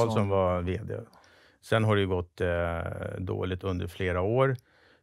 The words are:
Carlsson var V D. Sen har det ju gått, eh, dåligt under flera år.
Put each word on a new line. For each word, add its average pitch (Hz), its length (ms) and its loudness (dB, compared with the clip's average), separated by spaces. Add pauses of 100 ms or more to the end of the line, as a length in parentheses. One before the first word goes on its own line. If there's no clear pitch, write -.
Carlsson 110 220 0
var 90 320 2
V 92 220 -2
D. - 100 -8 (680)
Sen 113 220 2
har 107 120 4
det 101 60 4
ju 98 60 2
gått, 90 340 -2
eh, 87 760 -2
dåligt 92 440 -4
under 90 240 -2
flera 90 340 -2
år. 127 340 2 (480)